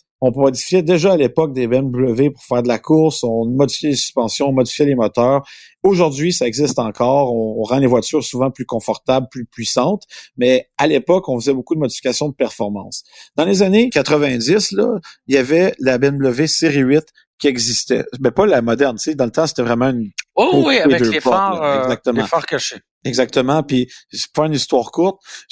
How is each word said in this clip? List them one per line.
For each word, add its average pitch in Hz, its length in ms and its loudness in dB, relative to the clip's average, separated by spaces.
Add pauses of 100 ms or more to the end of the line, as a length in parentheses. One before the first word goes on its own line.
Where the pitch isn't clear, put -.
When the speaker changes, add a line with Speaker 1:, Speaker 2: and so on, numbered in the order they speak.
(240)
Speaker 1:
On 131 60 4
modifiait 135 540 0
déjà 175 300 2
à 170 40 2
l'époque 147 340 0
des 127 140 -2
B 117 80 0
M 131 180 0
W 127 380 2
pour - 140 -16
faire 123 180 -2
de 120 60 -2
la 120 100 2
course, 156 460 2
on 113 240 -2
modifiait 139 420 -2
les 139 60 0
suspensions, 127 540 -2
on 135 40 0
modifiait 131 320 0
les 139 80 2
moteurs. 123 480 0 (400)
Aujourd'hui, 170 500 2
ça 131 140 -2
existe 127 320 -2
encore, 123 560 0
on, 113 260 -4
on 110 40 -2
rend 123 160 0
les 135 80 4
voitures 123 360 0
souvent 131 280 -4
plus - 160 -12
confortables, 123 640 -2
plus 123 140 -12
puissantes, 135 580 -4 (340)
mais 127 400 2
à 143 80 0
l'époque, 160 420 0
on 123 120 -2
faisait 135 160 0
beaucoup 127 180 -6
de 156 60 -4
modifications 135 500 -4
de 131 60 -10
performance. 104 640 -6 (340)
Dans - 100 0
les 196 180 2
années 214 260 4
quatre-vingt-dix, 147 840 0
là, 208 260 -2 (260)
il 131 80 -4
y 135 60 6
avait 160 400 2
la 127 180 0
B 127 60 0
M 139 160 0
W 131 260 0
série 147 360 0
huit 139 240 2 (340)
qui 147 80 2
existait. 120 580 -2 (140)
Mais 131 100 2
pas 190 160 2
la 151 160 4
moderne, 117 360 0
tu - 120 -6
sais, 156 60 -4
dans 135 100 0
le 113 60 -4
temps, 160 160 0
c'était 131 160 -4
vraiment 120 260 0
une 117 220 -4 (240)
Speaker 2:
Oh 247 160 2
Speaker 1:
coupe - 160 4
Speaker 2:
oui, 262 100 2
avec 143 240 4
Speaker 1:
deux 113 80 2
Speaker 2:
les 147 100 0
Speaker 1:
portes, 127 160 2
Speaker 2:
phares, 190 240 0
Speaker 1:
là. 143 200 0
Speaker 2:
euh, 131 60 -2
Speaker 1:
Exactement. 127 360 -2
Speaker 2:
les 104 60 -4
phares 160 180 -2
cachés. 123 320 -6 (260)
Speaker 1:
Exactement. 131 600 0
Puis, 127 240 -2
pour - 560 -6
faire - 20 2
une 156 80 -2
histoire 131 380 -2
courte, 190 280 -2 (320)